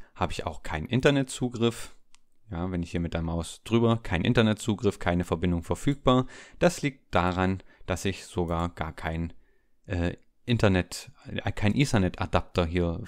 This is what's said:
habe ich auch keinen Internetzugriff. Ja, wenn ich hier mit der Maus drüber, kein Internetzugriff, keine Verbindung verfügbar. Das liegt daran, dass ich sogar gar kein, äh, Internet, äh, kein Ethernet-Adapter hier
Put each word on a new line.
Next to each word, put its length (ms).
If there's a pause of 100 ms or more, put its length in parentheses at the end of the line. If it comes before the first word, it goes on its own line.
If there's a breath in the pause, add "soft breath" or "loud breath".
(140 soft breath)
habe 180
ich 140
auch 160
keinen 240
Internetzugriff. 1080 (540)
Ja, 200
wenn 140
ich 80
hier 80
mit 140
der 80
Maus 420
drüber, 320
kein 260
Internetzugriff, 800
keine 240
Verbindung 400
verfügbar. 640 (340 loud breath)
Das 200
liegt 320
daran, 480 (260 soft breath)
dass 180
ich 200
sogar 440
gar 240
kein, 400 (540)
äh, 300 (280)
Internet, 680 (160)
äh, 240
kein 240
Ethernet-Adapter 920
hier 440